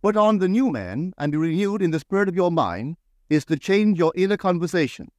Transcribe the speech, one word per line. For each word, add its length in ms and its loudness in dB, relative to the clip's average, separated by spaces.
Put 160 2
on 200 4
the 100 2
new 220 2
man 480 -6
and 140 -2
be 60 -2
renewed 440 0
in 80 0
the 100 -2
spirit 300 -2
of 60 -6
your 160 2
mind 460 -4
is 180 2
to 120 -2
change 400 2
your 180 2
inner 220 0
conversation 800 -2